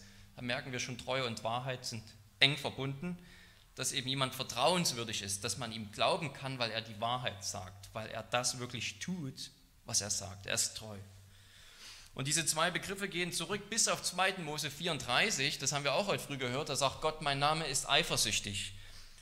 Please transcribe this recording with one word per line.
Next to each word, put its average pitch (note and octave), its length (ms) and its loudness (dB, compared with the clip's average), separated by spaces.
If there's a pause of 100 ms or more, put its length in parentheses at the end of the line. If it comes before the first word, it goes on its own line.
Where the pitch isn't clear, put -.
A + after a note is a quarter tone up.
(360)
Da - 60 -12
merken B2+ 320 -2
wir B2 60 -2
schon, A#2+ 180 -4
Treue B2+ 280 0
und A2+ 200 -4
Wahrheit B2+ 400 -2
sind A2+ 180 -4 (360)
eng C#3 180 6
verbunden, C#3 600 -4 (580)
dass C3 180 -2
eben B2+ 160 0
jemand C3 260 2
vertrauenswürdig B2 840 2
ist, G2 240 -2
dass A#2 120 0
man A#2 140 -4
ihm A2 220 -6
glauben C#3+ 400 4
kann, C3+ 260 -4
weil A2+ 120 0
er A2+ 100 -2
die A2 180 -8
Wahrheit A2+ 460 0
sagt, - 480 -8
weil A2 160 -6
er A2+ 140 -6
das B2 360 0
wirklich A#2 400 -6
tut, E3 520 -6 (340)
was - 160 2
er G2+ 80 -2
sagt. G2 380 -6
Er - 80 2
ist - 200 0
treu. G#2+ 220 -10 (1160)
Und C3+ 140 -4
diese D3+ 180 2
zwei D#3 260 4
Begriffe F#3+ 360 -4
gehen F3 240 -2
zurück G3 380 -2
bis A3 180 4
auf F3+ 140 2
zweiten F#3 420 2
Mose D3+ 280 -2
vierunddreißig, D3 880 2
das C3+ 120 2
haben C#3+ 120 0
wir C#3 100 4
auch G3 140 4
heute D3+ 160 2
früh C#3 140 -4
gehört, C3 320 0
da C#3 60 0
sagt C3 260 2
Gott, D#3 200 0
"Mein C#3+ 180 2
Name D#3 280 4
ist C3+ 200 0
eifersüchtig." B2 840 2 (480)